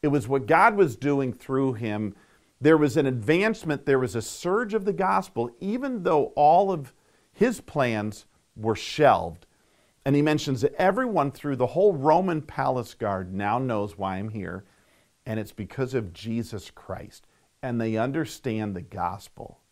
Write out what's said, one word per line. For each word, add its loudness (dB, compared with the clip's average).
It 0
was 0
what -2
God 6
was 4
doing 0
through -2
him. -4
There 8
was 2
an 4
advancement, 0
there 4
was -2
a -2
surge -4
of -2
the -2
gospel, -2
even -6
though 2
all 4
of -6
his 0
plans -2
were -2
shelved. 2
And 4
he 4
mentions 0
that 0
everyone 2
through -6
the 0
whole 4
Roman 2
palace -4
guard -4
now 0
knows -2
why -4
I'm -6
here, -10
and -4
it's -8
because -6
of -4
Jesus -8
Christ, -16
and -4
they 0
understand -4
the -10
gospel. -10